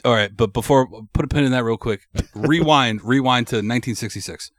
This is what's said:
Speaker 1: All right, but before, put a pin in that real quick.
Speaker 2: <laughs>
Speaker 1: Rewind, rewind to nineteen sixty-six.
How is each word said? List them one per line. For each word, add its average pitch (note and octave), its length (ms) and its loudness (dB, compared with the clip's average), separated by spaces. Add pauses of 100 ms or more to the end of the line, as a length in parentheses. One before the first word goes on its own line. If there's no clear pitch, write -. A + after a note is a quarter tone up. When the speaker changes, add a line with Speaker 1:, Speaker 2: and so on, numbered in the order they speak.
Speaker 1:
All B2 80 2
right, G#2 240 0
but A2 160 0
before, C3 340 2 (280)
put D#3 100 0
a C3+ 40 -6
pin D3 160 0
in C3 80 2
that B2+ 120 0
real A2+ 140 -2
quick. G#2+ 220 -4 (200)
Speaker 2:
<laughs> - 140 -6
Speaker 1:
Rewind, C3+ 720 2
rewind B2+ 420 2
to A2 160 -2
nineteen A#2 320 -2
sixty-six. - 640 -10